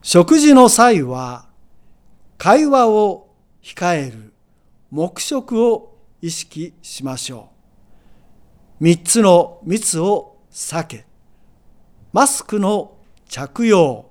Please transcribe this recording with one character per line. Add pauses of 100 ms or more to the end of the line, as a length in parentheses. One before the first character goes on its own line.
食
事
の
際
は (880)
会
話
を (320)
控
え
る、 (580)
黙
食
を (240)
意
識
し
ま
し
ょ (1300)
う。
三
つ
の
密
を (140)
避
け、 (1080)
マ
ス
ク
の (320)
着
用